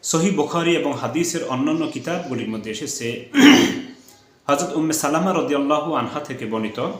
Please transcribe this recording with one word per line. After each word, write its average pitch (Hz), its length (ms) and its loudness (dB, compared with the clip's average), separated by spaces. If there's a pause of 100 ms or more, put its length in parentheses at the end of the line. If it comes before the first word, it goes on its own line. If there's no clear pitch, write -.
সহিহ 170 300 2
বুখারী 165 420 0
এবং 143 180 -2
হাদিসের 156 500 -2
অন্যান্য 143 440 -2
কিতাবগুলির 131 640 -6
মধ্যে 110 220 -6
এসেছে, - 640 -8
<clears throat> - 1120 4
হযরত 143 280 0
উম্মে 156 180 0
সালামা 165 400 0
রাদিয়াল্লাহু 147 600 0
আনহা 127 260 -4
থেকে 127 260 -10
বর্ণিত 110 540 -4